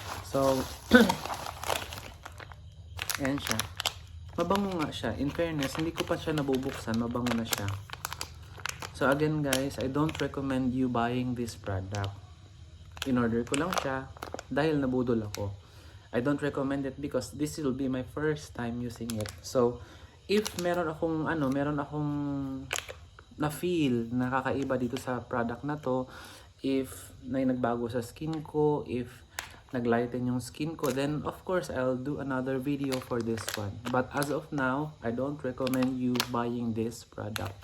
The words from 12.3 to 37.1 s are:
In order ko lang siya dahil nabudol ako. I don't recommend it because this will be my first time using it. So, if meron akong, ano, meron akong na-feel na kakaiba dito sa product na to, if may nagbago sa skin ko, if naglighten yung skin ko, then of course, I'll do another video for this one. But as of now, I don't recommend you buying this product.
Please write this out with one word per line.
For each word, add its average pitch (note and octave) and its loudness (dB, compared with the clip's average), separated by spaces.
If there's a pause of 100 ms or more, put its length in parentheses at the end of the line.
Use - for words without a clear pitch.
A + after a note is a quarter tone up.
In B2+ 4
order A#2 2
ko C#3+ 0
lang E3+ 0
siya C3+ -2 (400)
dahil D3 4
nabudol B2+ 4
ako. G2+ -4 (560)
I A#2+ 2
don't C#3+ 2
recommend C#3 0
it C3+ -6
because C3+ -2
this D3+ -2
will C#3+ 0
be C3+ 0
my B2+ 0
first D3+ -2
time A#2+ -4
using A#2 -6
it. G#2+ -2
So, B2 4 (460)
if G#3 2
meron F3 2
akong, D#3+ 0
ano, D#3 2
meron C#3+ 0
akong D3 -2 (1300)
na-feel D3+ 2
na B2 0
kakaiba C3 0
dito B2+ 0
sa B2 -2
product A#2+ -2
na D3 -2
to, B2+ 0 (560)
if C3+ -2
may C3 0
nagbago A#2+ 2
sa A#2+ 0
skin D#3 -4
ko, D3+ 4
if A#2+ -2 (640)
naglighten A#2+ 2
yung B2 2
skin D3+ -4
ko, C#3+ 0
then C#3 2
of - -4
course, F3+ 0
I'll B2+ 2
do C3+ -2
another C3+ 0
video C3+ 0
for B2 0
this A2+ -2
one. G2+ -4 (160)
But B2 2
as C#3+ 2
of D#3 -4
now, C#3+ 0
I A#2 0
don't C#3 -2
recommend B2+ 2
you B2 2 (160)
buying A#2+ 0
this A2+ -2
product. G#2 -6